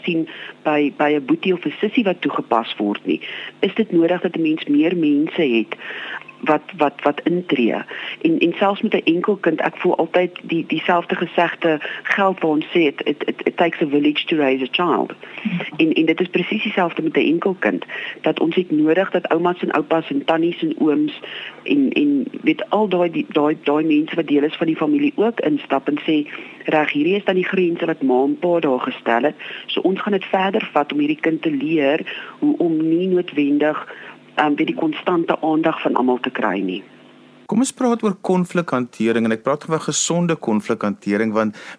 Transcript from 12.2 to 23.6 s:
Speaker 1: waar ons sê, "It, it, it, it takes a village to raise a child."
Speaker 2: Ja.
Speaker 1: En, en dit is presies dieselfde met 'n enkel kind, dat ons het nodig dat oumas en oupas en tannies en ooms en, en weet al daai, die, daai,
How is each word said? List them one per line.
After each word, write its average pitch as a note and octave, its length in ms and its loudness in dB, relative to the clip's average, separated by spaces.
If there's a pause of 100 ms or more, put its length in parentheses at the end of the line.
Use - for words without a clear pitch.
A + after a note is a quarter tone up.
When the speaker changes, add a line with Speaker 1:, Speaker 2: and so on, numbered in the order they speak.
Speaker 1:
waar D#3+ 120 0
ons D3+ 140 0
sê, - 140 0
"It, C#3+ 260 2
it, C#3+ 220 -2
it, - 160 -6
it - 140 -2
takes E3+ 240 0
a D#3+ 60 0
village D3 380 2
to E3 100 -2
raise C3+ 280 2
a B2 80 -4
child." A#2+ 420 0 (300)
Speaker 2:
Ja. F3 220 -4 (120)
Speaker 1:
En, D#3+ 160 2
en D#3+ 120 2
dit D#3+ 160 2
is F#3 60 -2
presies F3+ 360 -2
dieselfde F3+ 380 -2
met D#3 160 -2
'n - 20 2
enkel F3 400 2
kind, F#2 260 -2 (360)
dat D#3 180 0
ons E3 160 0
het F#3 160 0
nodig D#3+ 400 2
dat F3+ 160 -2
oumas F3 340 0
en F3+ 100 -4
oupas D#3+ 380 0
en C#3 160 -2
tannies E3 360 0
en D#3+ 180 -2
ooms D3+ 400 2 (440)
en, C#3 280 2
en C#3+ 340 2 (160)
weet - 280 0
al G#3 180 2
daai, F3 240 2
die, D#3 180 -2
daai, D#3 340 2